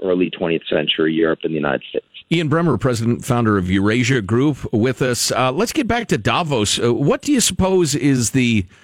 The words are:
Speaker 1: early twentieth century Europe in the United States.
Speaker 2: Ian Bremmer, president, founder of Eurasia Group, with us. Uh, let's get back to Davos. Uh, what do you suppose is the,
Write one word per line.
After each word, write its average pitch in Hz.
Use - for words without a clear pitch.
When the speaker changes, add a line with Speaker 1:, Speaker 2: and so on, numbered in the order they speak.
Speaker 1:
early 90
twentieth 82
century 78
Europe 80
in 82
the 80
United 71
States. -
Speaker 2:
Ian 165
Bremmer, 156
president, 117
founder 117
of 90
Eurasia 113
Group, 123
with 120
us. 127
Uh, 127
let's 196
get 277
back 233
to 156
Davos. 123
Uh, 117
what 147
do 285
you 269
suppose 185
is 135
the, 117